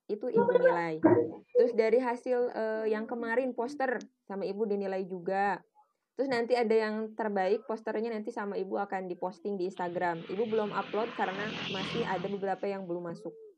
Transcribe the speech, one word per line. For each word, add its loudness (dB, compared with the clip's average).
itu -4
Ibu 4
nilai. 4
Terus 6
dari 4
hasil, 0
eh, -2
yang -2
kemarin -2
poster 0
sama -6
Ibu -2
dinilai -2
juga. 0
Terus 0
nanti 2
ada 4
yang 0
terbaik 2
posternya -4
nanti -6
sama -4
Ibu -4
akan -2
diposting -6
di -2
Instagram. -2
Ibu -2
belum 0
upload -2
karena -2
masih -2
ada -2
beberapa -4
yang -4
belum -6
masuk. -12